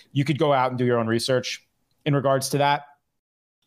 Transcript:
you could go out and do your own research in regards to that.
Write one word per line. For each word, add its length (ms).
you 140
could 120
go 160
out 180
and 60
do 80
your 140
own 80
research 580
in 80
regards 360
to 100
that. 240